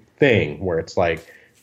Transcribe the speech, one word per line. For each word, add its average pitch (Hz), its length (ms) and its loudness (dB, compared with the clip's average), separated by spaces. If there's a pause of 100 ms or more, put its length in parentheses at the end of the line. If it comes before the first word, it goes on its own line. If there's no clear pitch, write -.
(180)
thing, 87 460 2
where 85 140 -2
it's, - 180 -8
like, 85 300 -2 (360)